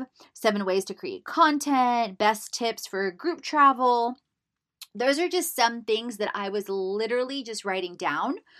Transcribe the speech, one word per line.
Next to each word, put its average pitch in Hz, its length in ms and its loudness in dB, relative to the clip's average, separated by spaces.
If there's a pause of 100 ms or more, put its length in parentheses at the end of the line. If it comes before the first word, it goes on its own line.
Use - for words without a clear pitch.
(340)
seven 208 320 0
ways 190 200 2
to - 80 -8
create - 300 -10
content, 254 920 2
best 208 360 0
tips 226 320 -4
for 196 240 -2
group 277 320 -6
travel. 247 720 4 (800)
Those 262 240 2
are 339 120 0
just 359 260 -2
some 233 280 0
things 226 340 -2
that 202 180 -4
I 202 140 -4
was 202 180 -4
literally 220 760 -2
just 220 220 -10
writing 185 320 -4
down 170 400 -2 (240)